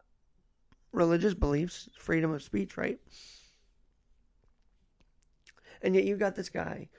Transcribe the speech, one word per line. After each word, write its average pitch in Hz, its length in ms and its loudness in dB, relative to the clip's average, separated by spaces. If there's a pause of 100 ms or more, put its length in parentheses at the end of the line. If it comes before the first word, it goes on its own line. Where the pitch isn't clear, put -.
(920)
religious 170 420 4
beliefs, 147 640 0
freedom 160 340 0
of 143 100 -4
speech, 196 360 -4
right? - 220 -4 (2750)
And 190 140 2
yet 196 100 4
you 196 100 0
got 196 200 -2
this 185 140 -8
guy - 500 -8